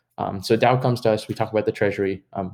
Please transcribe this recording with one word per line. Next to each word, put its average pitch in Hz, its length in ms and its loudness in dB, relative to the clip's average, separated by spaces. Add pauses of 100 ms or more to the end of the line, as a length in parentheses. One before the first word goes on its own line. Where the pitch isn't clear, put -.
(180)
Um, 98 240 -4
so 117 160 2
dao 127 240 4
comes 120 200 0
to 113 80 2
us, 110 180 0
we 120 60 -4
talk 110 160 -4
about 107 140 0
the 107 80 0
treasury. 98 520 -2 (100)
Um, 95 200 -6